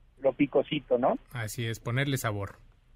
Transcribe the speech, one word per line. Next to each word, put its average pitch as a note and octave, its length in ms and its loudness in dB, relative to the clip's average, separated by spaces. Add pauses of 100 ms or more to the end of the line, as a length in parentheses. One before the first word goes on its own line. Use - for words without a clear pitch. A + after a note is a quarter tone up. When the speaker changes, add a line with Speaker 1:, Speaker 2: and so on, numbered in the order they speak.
(220)
Speaker 1:
lo C3+ 120 2
picosito, C#3 640 0
¿no? D#3 220 2 (140)
Speaker 2:
Así A#2 340 -6
es, A2+ 120 -4
ponerle C3+ 380 -2
sabor. G2+ 380 -4 (400)